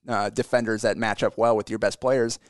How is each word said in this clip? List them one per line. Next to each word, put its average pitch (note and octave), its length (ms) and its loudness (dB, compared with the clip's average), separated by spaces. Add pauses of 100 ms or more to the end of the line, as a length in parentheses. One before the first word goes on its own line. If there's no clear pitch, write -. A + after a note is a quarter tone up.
uh, G#2 240 -2
defenders A2+ 520 0
that G#2 140 2
match A2 280 -2
up G#2 120 0
well A2+ 200 4
with G#2 120 -4
your G#2+ 120 -4
best G#2 200 0
players. B2 380 0 (120)